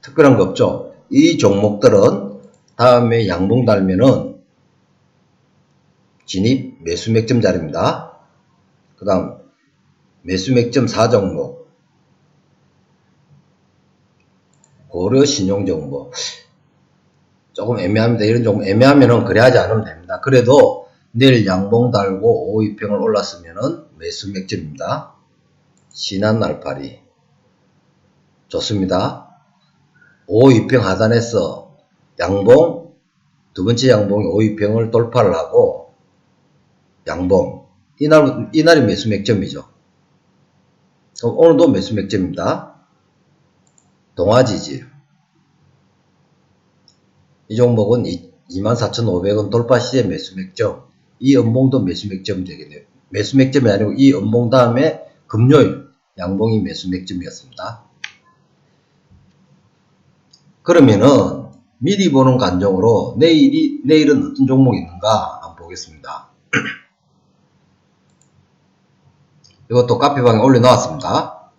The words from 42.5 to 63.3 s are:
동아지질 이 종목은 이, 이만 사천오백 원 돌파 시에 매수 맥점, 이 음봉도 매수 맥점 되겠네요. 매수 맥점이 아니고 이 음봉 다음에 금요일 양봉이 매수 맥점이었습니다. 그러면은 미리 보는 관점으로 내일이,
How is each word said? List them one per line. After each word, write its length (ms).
동아지질 720
이 80
종목은 500
이, 260
이만 260
사천오백 600
원 140
돌파 300
시에 240
매수 320
맥점, 480
이 180
음봉도 440
매수 280
맥점 360
되겠네요. 380
매수 280
맥점이 320
아니고 260
이 180
음봉 380
다음에 520
금요일 640
양봉이 440
매수 280
맥점이었습니다. 920
그러면은 840
미리 320
보는 280
관점으로 800
내일이, 640